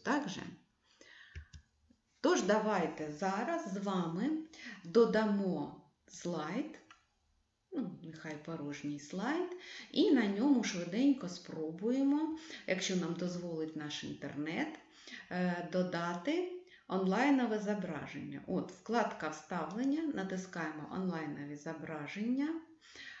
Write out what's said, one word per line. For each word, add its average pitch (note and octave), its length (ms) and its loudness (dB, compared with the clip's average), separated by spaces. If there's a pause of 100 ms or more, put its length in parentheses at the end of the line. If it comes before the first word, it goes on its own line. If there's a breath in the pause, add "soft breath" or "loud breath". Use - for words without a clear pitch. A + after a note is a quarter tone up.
так C#4+ 260 0
же? - 120 -6 (1800 loud breath)
Тож D4+ 160 6
давайте F#3 720 2
зараз G3+ 600 -2
з G3+ 40 -4
вами F#3+ 520 0 (540 loud breath)
додамо G3 1000 4 (260)
слайд, F3 720 -4 (920)
ну, G3+ 320 -4
нехай D#3 320 -10 (100)
порожній D3 540 -6
слайд, D4 580 -4 (340 loud breath)
і F#4 200 8
на A#3+ 160 6
ньому A3+ 360 6
швиденько G3 680 4
спробуємо, B3+ 1080 2 (300 loud breath)
якщо F#3 280 2
нам E3 180 0
дозволить E3+ 640 -4
наш D3+ 280 -6
інтернет, D3+ 760 -4 (520 loud breath)
е, F3+ 400 0
додати F3+ 800 0 (360 loud breath)
онлайнове G#3+ 720 4
зображення. D3+ 880 -4
От, F3+ 240 0
вкладка G3+ 580 0
"Вставлення", G#3 720 -2
натискаємо F#3 880 -4
"Онлайнові D3 640 -4
зображення". E3+ 1080 -2 (580 loud breath)